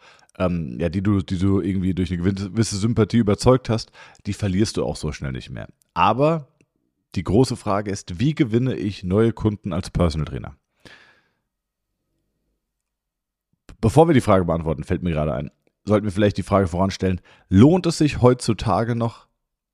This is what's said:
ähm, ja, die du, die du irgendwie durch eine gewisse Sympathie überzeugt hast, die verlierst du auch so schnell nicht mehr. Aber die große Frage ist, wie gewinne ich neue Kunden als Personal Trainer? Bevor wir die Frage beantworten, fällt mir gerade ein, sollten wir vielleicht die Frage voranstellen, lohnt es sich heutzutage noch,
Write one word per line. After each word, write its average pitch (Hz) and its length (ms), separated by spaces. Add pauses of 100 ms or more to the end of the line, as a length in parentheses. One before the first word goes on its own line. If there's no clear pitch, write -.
(380)
ähm, 85 400
ja, 82 100
die 92 140
du, 98 180
die 95 160
du 98 240
irgendwie 95 320
durch 90 200
eine 85 100
gewisse 101 540
Sympathie 110 420
überzeugt 120 500
hast, 110 220 (360)
die 104 60
verlierst 101 440
du 78 80
auch 69 120
so 76 160
schnell 69 200
nicht 64 180
mehr. 55 180 (240)
Aber 131 540 (680)
die 87 80
große 117 320
Frage 104 340
ist, 92 300
wie 147 120
gewinne 123 440
ich 95 260
neue 107 300
Kunden 104 400
als 85 180
Personal 76 340
Trainer? 71 300 (3250)
Bevor 147 280
wir 165 60
die 123 60
Frage 95 240
beantworten, 80 400
fällt 90 180
mir 87 80
gerade 76 240
ein, 73 160 (340)
sollten 101 220
wir 98 60
vielleicht 101 240
die 95 80
Frage 98 240
voranstellen, 92 520 (280)
lohnt 147 380
es 170 120
sich 139 240
heutzutage 117 720
noch, 117 320 (480)